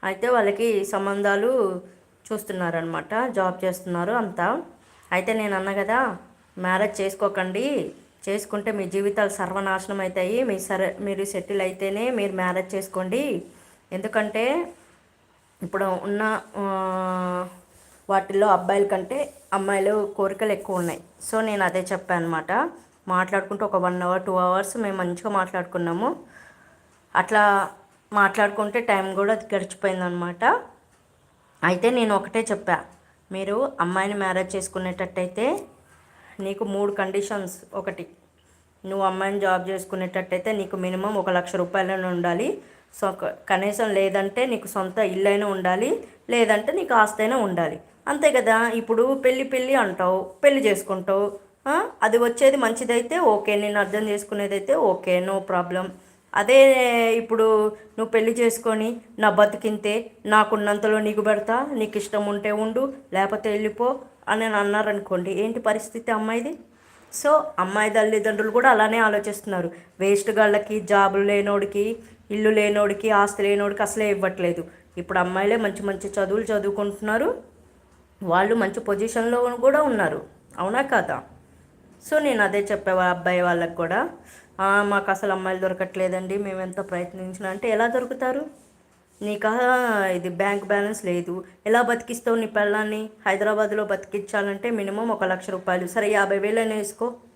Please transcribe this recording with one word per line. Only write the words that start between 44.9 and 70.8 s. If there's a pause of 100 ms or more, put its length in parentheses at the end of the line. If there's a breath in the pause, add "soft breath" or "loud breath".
ఇల్లైనా
ఉండాలి, (220 loud breath)
లేదంటే
నీకు
ఆస్తైనా
ఉండాలి." (280 soft breath)
అంతే
కదా.
ఇప్పుడు (100)
పెళ్ళి
పెళ్ళి
అంటావు,
పెళ్లి
చేసుకుంటావు. (300)
ఆ, (140)
అది
వచ్చేది
మంచిదైతే
ఓకే,
నేను
అర్థం
చేసుకునేదైతే
ఓకే,
no
problem. (440 loud breath)
అదే (420)
ఇప్పుడు
నువ్వు
పెళ్లి
చేసుకొని, (180)
"నా
బతికింతే, (160)
నాకున్నంతలో
నీకు
పెడతా,
నీకు
ఇష్టం
ఉంటే
ఉండు, (200)
లేకపోతే
వెళ్ళిపో" (280)
అని
అన్నారనుకోండి,
ఏంటి
పరిస్థితి
అమ్మాయిది? (640 soft breath)
So, (160)
అమ్మాయి
తల్లిదండ్రులు
కూడా
అలానే
ఆలోచిస్తున్నారు. (300 loud breath)
వేస్ట్
గాళ్ళకి,